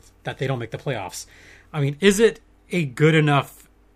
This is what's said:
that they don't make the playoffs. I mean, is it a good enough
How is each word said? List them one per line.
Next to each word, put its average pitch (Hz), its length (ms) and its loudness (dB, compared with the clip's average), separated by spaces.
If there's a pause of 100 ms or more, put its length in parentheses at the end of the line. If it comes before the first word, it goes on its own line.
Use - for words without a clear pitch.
(240)
that 120 140 -10
they 135 100 -6
don't 131 120 -4
make 113 120 -10
the 120 60 -12
playoffs. 107 480 -8 (480)
I 151 80 -4
mean, 143 180 -2
is 196 220 4
it 214 180 2 (320)
a 175 140 -2
good 147 280 2
enough 147 540 0 (280)